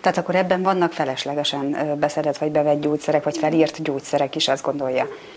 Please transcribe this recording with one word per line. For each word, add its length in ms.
Tehát 160
akkor 180
ebben 260
vannak 300
feleslegesen, 800
ö, 220
beszedett 420
vagy 140
bevett 300
gyógyszerek, 420
vagy 140
felírt 460
gyógyszerek 520
is, 120
azt 160
gondolja? 440